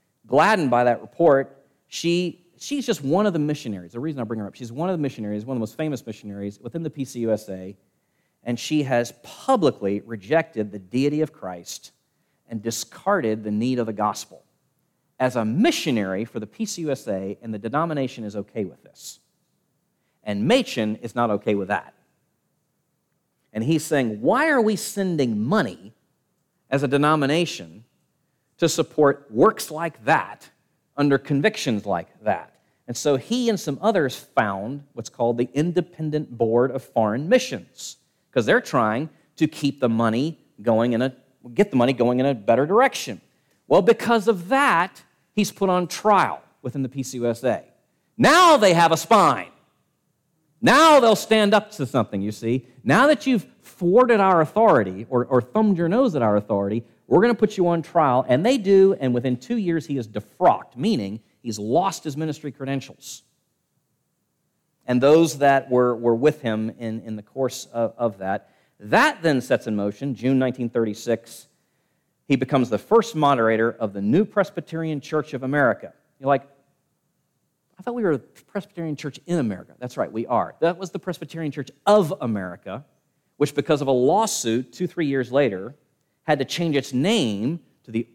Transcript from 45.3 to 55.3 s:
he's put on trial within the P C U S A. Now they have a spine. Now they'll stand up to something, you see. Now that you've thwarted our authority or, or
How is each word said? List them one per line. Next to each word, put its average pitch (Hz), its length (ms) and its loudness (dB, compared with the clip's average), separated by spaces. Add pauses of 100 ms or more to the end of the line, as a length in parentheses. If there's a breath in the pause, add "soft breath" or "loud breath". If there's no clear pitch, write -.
he's 208 200 -2
put 196 160 0
on 180 180 2
trial 156 540 2 (220)
within 135 200 -6
the 127 60 -4
P 135 140 -8
C 127 160 -12
U 120 80 0
S 117 180 -2
A. 110 180 0 (540)
Now 320 400 8
they 202 160 6
have 165 180 6
a 165 60 4
spine. 147 540 4 (1080)
Now 302 380 8
they'll 226 160 6
stand 208 380 2
up 208 200 2
to 143 120 -6
something, 110 380 -2
you 107 100 -4
see. 117 340 -4 (160 soft breath)
Now 196 260 4
that - 180 0
you've 247 200 0 (140)
thwarted 220 580 2
our 190 220 4
authority 120 720 2
or, 120 160 0
or 127 160 2